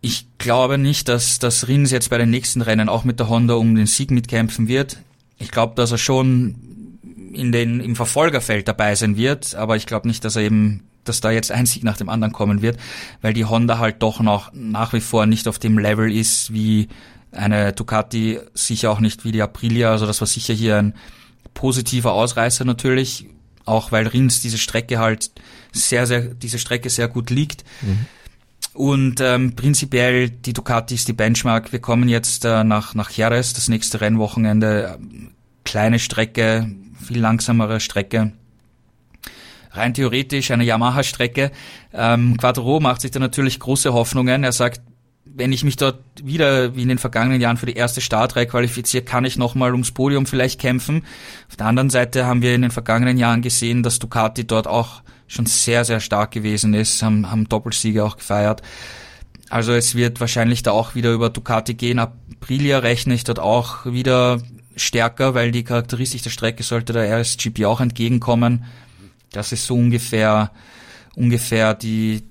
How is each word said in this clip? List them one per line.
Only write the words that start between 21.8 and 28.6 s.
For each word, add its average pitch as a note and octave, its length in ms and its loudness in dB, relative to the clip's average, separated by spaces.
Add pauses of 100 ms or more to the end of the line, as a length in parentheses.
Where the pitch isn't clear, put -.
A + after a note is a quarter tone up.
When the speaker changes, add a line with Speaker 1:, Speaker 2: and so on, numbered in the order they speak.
Speaker 1:
Ausreißer A#2+ 540 0
natürlich, B2+ 640 0 (360)
auch A2 280 0
weil A2 140 2
Rins B2 360 2
diese A2+ 160 -4
Strecke A#2 400 -2
halt A2 320 0 (420)
sehr, B2 340 0
sehr, A#2+ 140 0
diese A#2+ 380 -8
Strecke A#2+ 320 -4
sehr A#2 180 0
gut A#2+ 220 -4
liegt. C#3+ 340 -2 (160)
Speaker 2:
Mhm. G2+ 260 -2 (680)